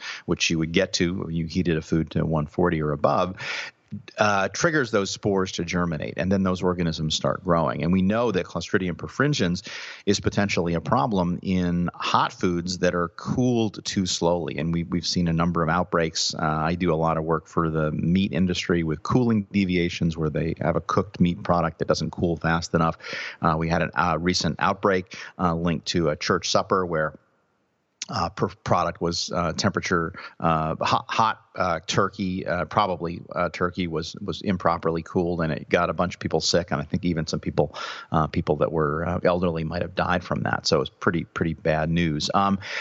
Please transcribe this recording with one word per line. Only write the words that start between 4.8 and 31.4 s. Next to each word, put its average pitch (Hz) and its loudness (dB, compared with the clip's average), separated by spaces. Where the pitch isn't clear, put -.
those 101 2
spores 95 0
to 87 -4
germinate, 85 -2
and 87 0
then 98 2
those 92 0
organisms 85 0
start - -2
growing. 76 2
And 82 2
we 92 4
know 110 2
that 90 0
Clostridium 90 -2
perfringens 92 0
is 98 2
potentially 98 0
a 82 0
problem 101 2
in 87 2
hot - 0
foods 87 -2
that 90 2
are 87 0
cooled 117 0
too 98 0
slowly. 85 0
And 82 0
we, 85 0
we've 87 -2
seen 87 0
a 82 2
number 85 2
of 80 2
outbreaks. 85 0
Uh, - -8
I 78 0
do 85 2
a 78 2
lot 80 2
of 80 -2
work 80 0
for 82 0
the 78 0
meat 90 0
industry 87 2
with 78 -2
cooling 117 2
deviations 87 2
where 78 0
they 76 -2
have 82 2
a 82 -4
cooked - -2
meat 87 2
product 85 0
that - -4
doesn't 80 0
cool 85 -2
fast 82 -2
enough. 82 2
Uh, 80 2
we 80 -2
had 85 2
a, 80 -2
uh, 82 2
recent 87 0
outbreak, 95 2
uh, 87 2
linked 85 0
to 82 2
a 80 0
church - 0
supper 95 2
where, 78 -2
uh, 87 -2
per-, - -2
product 87 0
was, 85 -2
uh, 85 0
temperature, 87 0
uh, 80 2
hot, - 0
hot, 110 2